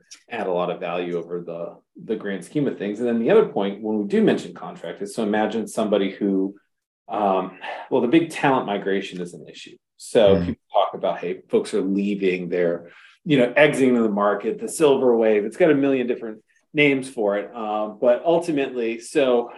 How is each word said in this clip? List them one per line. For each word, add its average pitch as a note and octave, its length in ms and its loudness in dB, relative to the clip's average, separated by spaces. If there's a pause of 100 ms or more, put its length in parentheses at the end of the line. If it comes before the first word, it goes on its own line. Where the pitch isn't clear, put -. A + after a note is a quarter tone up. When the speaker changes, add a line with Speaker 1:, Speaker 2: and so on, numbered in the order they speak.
(300)
Speaker 1:
add G#2+ 180 -6
a F#2 40 -2
lot F2 180 0
of E2+ 120 -6
value F2 360 -4
over E2+ 240 -8
the, E2+ 360 -12 (260)
the G#2+ 140 -4
grand G2 260 -8
scheme C#3+ 240 -2
of - 100 -4
things. G#2 220 -4
And B2 80 -2
then A#2 120 0
the B2+ 120 2
other G#3+ 160 6
point, G2+ 340 -4
when G#2+ 180 -2
we G2+ 60 0
do G#3 160 0
mention F2+ 320 0
contract, - 480 -12
is - 140 -10
so A2+ 80 -2
imagine G#2+ 420 0
somebody G2+ 460 0
who, G2 460 -2 (500)
um, F#2+ 520 -2 (320)
well, B2+ 100 2
the A#2+ 60 2
big D3 240 4
talent C3+ 340 0
migration G2 560 -4
is E2+ 140 -12
an D#2 120 -18
issue. - 300 -20 (180)
So G2+ 420 4
Speaker 2:
Mm-hmm. F2 100 0
Speaker 1:
people - 160 -6 (100)
talk G2 220 2
about, F#2+ 240 -4
hey, F2 300 -6
folks - 260 0
are G2 60 0
leaving, F#2+ 680 -2
they're, F2 400 -2 (340)
you C#3+ 140 2
know, B2 180 2
exiting C3 380 4
the A2+ 160 2
market, G2+ 500 0
the A2+ 80 -8
silver C3 480 4
wave. A2 300 4
It's A2+ 100 -8
got F3 140 4
a D3 60 6
million C3+ 320 0
different A2+ 340 -6 (320)
names C#3 340 2
for G#2 300 0
it. G2+ 180 -8
Um, G#2+ 460 -4
but A#2+ 240 4
ultimately, B2+ 720 0
so B2 580 0